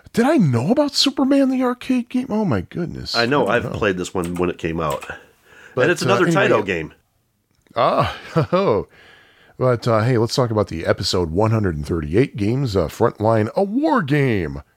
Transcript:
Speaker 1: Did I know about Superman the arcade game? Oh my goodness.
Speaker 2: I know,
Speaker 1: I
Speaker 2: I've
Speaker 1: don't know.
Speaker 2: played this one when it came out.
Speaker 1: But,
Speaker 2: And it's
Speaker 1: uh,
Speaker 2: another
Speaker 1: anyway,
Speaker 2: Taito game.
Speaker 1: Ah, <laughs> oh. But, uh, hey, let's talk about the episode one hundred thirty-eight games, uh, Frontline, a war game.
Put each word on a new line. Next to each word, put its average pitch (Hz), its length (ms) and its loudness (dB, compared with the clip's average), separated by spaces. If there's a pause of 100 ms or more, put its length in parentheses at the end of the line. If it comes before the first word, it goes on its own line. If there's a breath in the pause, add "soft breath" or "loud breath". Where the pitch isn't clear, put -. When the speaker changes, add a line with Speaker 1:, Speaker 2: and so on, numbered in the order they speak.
(120)
Speaker 1:
Did 233 140 0
I 311 120 4
know 135 320 2
about 285 240 0
Superman 277 560 2
the 262 140 0
arcade 247 460 -2
game? 247 200 -4
Oh 214 160 -2
my 110 160 0
goodness. - 540 -8
Speaker 2:
I 117 100 2
know, 127 220 2
Speaker 1:
I 107 80 0
Speaker 2:
I've 113 80 0
Speaker 1:
don't - 100 -6
know. - 60 -4
Speaker 2:
played 98 180 0
this 90 160 -8
one 87 220 -4
when 87 160 0
it - 80 -8
came 82 200 -4
out. 73 260 -4 (680 loud breath)
Speaker 1:
But, 123 100 2
Speaker 2:
And 160 80 4
it's 175 120 -2
Speaker 1:
uh, - 20 0
Speaker 2:
another 190 220 2
Speaker 1:
anyway, 196 200 2
Speaker 2:
Taito 120 180 2
game. 82 280 -4 (840)
Speaker 1:
Ah, 139 400 0 (200)
<laughs> - 0 - (160)
oh. 165 360 0 (680 soft breath)
But, 123 320 0
uh, 113 140 2
hey, 123 160 2
let's 110 160 0
talk 123 160 0
about 107 200 0
the 82 140 -8
episode 92 460 0
one 107 220 2
hundred 90 340 0
thirty-eight 82 500 0
games, 117 400 -2
uh, 85 120 0
Frontline, 110 680 0
a 185 60 0
war 254 400 0
game. 117 600 0 (140)